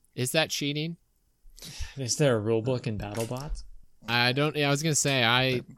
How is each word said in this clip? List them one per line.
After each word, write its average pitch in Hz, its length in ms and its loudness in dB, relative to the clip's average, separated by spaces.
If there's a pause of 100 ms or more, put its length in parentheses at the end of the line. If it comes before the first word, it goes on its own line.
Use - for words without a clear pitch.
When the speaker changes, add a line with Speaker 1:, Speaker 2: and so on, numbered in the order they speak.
(140)
Speaker 1:
Is 123 160 -2
that 160 200 0
cheating? 151 460 -4 (1000)
Speaker 2:
Is 131 200 -4
there 135 200 4
a 107 40 2
rule 113 220 2
book 123 240 -2
in 110 120 -4
BattleBots? 113 680 -6 (440)
Speaker 1:
I 120 240 4
don't, 147 220 0
yeah, 147 140 0
I - 20 4
was 143 140 0
gonna 160 100 2
say, 135 300 2
I 123 380 4 (160)